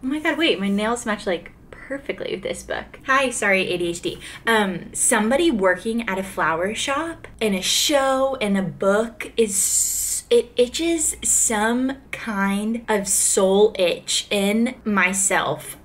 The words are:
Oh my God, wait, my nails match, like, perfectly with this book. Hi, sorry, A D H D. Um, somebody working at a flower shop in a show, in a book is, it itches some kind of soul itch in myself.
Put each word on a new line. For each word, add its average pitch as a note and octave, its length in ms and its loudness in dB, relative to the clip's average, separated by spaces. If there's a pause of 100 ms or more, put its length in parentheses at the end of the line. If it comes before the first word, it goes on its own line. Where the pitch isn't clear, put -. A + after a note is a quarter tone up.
Oh B3+ 60 -4
my D4+ 100 -2
God, D4+ 200 0
wait, D4 200 2
my G3 100 -2
nails G#3+ 380 -2
match, G#3+ 180 -4
like, F3 280 -4 (360)
perfectly - 440 -8
with F#3+ 100 -8
this - 200 -6
book. - 440 -10
Hi, C4+ 240 2
sorry, G3 400 0
A F3+ 80 -2
D F3 100 0
H E3+ 140 -6
D. - 180 -6 (260)
Um, G3+ 460 0
somebody B3+ 580 2
working A3+ 560 0
at F#3+ 120 -2
a F#3+ 40 -4
flower F3+ 520 -2
shop D#4+ 520 -4 (140)
in G#3+ 140 0
a F#3 80 -2
show, C4+ 800 2
in G3+ 140 2
a F#3+ 60 2
book G3+ 760 0
is, - 920 0
it A#3+ 260 2
itches D#4+ 720 0
some A#3+ 720 0 (160)
kind G#3 800 -2
of G3+ 180 0
soul G3+ 680 4
itch - 520 0
in G#3+ 440 0 (100)
myself. F#3+ 1000 0